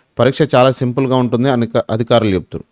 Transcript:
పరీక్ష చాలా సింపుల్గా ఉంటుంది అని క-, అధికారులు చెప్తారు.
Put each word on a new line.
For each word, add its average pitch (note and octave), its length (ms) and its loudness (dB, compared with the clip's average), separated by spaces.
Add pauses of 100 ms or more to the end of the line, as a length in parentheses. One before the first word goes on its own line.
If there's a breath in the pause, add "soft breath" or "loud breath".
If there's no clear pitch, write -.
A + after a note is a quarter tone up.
(200 soft breath)
పరీక్ష C#3 220 2 (140)
చాలా C3 240 4
సింపుల్గా B2+ 440 -2
ఉంటుంది B2 320 -2
అని A#2 180 -2
క-, B2 100 0 (120)
అధికారులు A2+ 420 0
చెప్తారు. - 340 -8